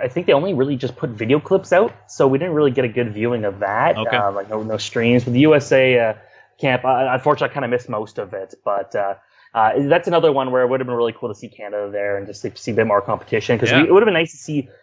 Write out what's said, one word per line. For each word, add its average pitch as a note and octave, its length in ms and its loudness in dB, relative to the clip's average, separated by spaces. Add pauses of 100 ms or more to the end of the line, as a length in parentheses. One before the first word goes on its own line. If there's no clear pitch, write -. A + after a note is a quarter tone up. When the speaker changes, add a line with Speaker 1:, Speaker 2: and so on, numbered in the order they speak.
Speaker 1:
I B2 40 -2
think E3+ 180 -6
they F3+ 60 4
only E3 220 0
really C3+ 220 0
just B2+ 200 -6
put B2+ 140 -8
video A2+ 280 0
clips F#3+ 360 0
out, G#3+ 200 2 (160)
so C#3+ 160 2
we C3+ 120 2
didn't E3+ 160 -4
really D3 160 2
get B2+ 160 0
a - 20 0
good A2+ 240 -4
viewing A2+ 320 -2
of G2 140 -4
that. G#2+ 400 0
Speaker 2:
Okay. A2 180 -2
Speaker 1:
Uh, G2+ 160 0
like, G2+ 160 -6
no, G#2+ 140 -6
no A2 160 -4
streams. A#2+ 480 0
With B2 80 -2
the B2 60 4
U D3+ 140 6
S C3+ 160 0
A, C3 280 4
uh, A2 160 0 (440)
camp, B2+ 280 -2
I, C3 280 0
unfortunately, C#3 360 0
I - 20 -20
kinda C3+ 160 -4
missed B2 220 -4
most G#2+ 260 -8
of G2+ 160 -8
it, F#2+ 220 -12 (100)
but, G2+ 320 -4
uh, G2 180 -2 (380)
uh, A2 200 2 (160)
that's F3 200 2
another E3 240 4
one C3 180 -2
where B2+ 120 2
it B2 60 2
would C3 120 0
have B2+ 60 -4
been B2 100 -4
really A#2 240 0
cool A#2+ 80 -6
to G#2 60 -8
see A2 140 -18
Canada G#2 420 -10
there G2+ 260 -4
and G2 100 -6
just G2+ 140 -16
to - 160 -10
see - 140 -10
a G#2+ 40 -4
bit A2 120 2
more G2+ 160 2
competition, A2+ 560 -2
'cause A2 120 0
Speaker 2:
Yeah. D#3 120 4
Speaker 1:
we, E3 60 2
it - 40 4
would G3+ 100 8
have A3 40 2
been G3 80 0
nice E3 160 0
to - 80 -20
see D3 320 -6 (120)